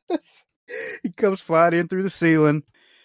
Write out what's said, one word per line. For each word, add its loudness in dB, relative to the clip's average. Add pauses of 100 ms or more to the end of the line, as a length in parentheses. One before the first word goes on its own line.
(1040)
He -8
comes -2
flying 2
in 0
through -4
the -2
ceiling. 2 (420)